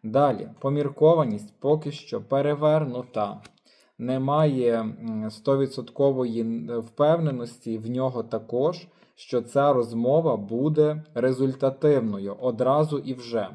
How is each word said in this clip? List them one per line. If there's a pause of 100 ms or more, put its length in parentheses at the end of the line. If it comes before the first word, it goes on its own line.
Далі. (100)
Поміркованість
поки
що
перевернута. (560)
Немає,
м,
стовідсоткової,
м,
впевненості
в
нього
також, (280)
що
ця
розмова
буде (100)
результативною
одразу
і
вже.